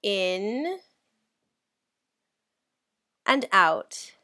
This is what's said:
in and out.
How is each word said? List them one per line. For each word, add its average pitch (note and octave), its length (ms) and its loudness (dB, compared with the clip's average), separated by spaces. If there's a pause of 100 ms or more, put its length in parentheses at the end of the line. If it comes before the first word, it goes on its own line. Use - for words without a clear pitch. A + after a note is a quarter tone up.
in G#3 760 -2 (2500)
and C4 280 2
out. - 720 2